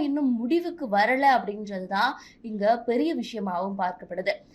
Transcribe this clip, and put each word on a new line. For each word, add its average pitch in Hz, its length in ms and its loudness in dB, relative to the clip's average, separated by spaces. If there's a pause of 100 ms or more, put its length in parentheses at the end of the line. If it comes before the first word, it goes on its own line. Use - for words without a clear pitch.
இன்னும் 285 240 2 (120)
முடிவுக்கு 330 520 -2
வரல 233 300 4 (140)
அப்படின்றதுதான் 202 760 -2 (360)
இங்க 214 240 2 (160)
பெரிய 277 200 2 (120)
விஷயமாவும் 196 600 -4
பார்க்கப்படுது. 180 520 -4 (220)